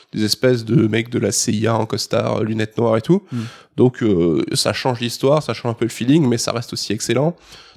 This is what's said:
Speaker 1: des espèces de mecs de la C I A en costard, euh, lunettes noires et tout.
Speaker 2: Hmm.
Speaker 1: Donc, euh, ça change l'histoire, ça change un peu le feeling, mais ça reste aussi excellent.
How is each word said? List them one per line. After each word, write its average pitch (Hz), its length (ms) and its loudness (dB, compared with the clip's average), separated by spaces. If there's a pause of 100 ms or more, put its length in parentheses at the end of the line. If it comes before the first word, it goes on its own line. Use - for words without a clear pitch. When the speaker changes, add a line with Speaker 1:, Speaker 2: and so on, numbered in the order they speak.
(140)
Speaker 1:
des 104 100 -2
espèces 117 400 2
de 113 240 4
mecs 117 220 -2
de 117 100 -2
la 104 120 0
C - 200 -2
I 107 160 0
A 113 80 2
en 113 100 0
costard, 113 520 -2
euh, 110 60 -2
lunettes 110 340 -4
noires 117 200 2
et 117 40 -2
tout. 185 300 2
Speaker 2:
Hmm. 120 100 -6 (360)
Speaker 1:
Donc, 123 260 2
euh, 85 400 2 (100)
ça - 180 0
change 120 280 -2
l'histoire, 135 420 0
ça 117 140 -4
change 120 160 -4
un - 20 -2
peu 113 120 -4
le 110 40 0
feeling, 135 380 2
mais 120 100 2
ça - 140 -2
reste 117 220 -6
aussi - 200 -4
excellent. 127 420 0 (420)